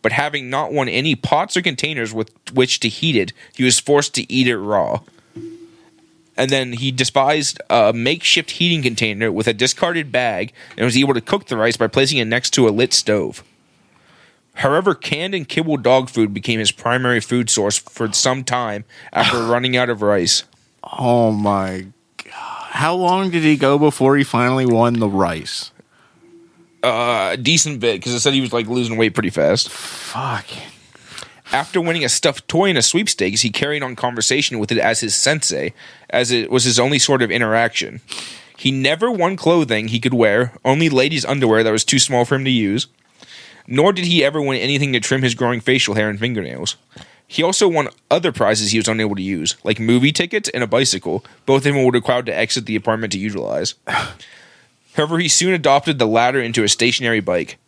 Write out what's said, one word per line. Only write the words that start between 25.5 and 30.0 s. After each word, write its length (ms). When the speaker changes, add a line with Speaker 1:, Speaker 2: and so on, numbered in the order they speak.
Speaker 1:
Uh, 500
a 40
decent 420
bit, 220
'cause 120
it 60
said 140
he 80
was, 120
like, 140
losing 300
weight 160
pretty 180
fast. 380
Speaker 2:
Fuck. 760